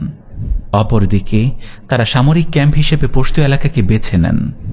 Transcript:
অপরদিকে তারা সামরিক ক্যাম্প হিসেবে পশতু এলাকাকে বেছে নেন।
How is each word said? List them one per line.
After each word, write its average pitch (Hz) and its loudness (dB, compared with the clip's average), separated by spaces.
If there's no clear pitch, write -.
অপরদিকে 104 0
তারা 120 0
সামরিক 151 2
ক্যাম্প 147 2
হিসেবে 147 2
পশতু 127 4
এলাকাকে 139 2
বেছে 104 0
নেন। 76 0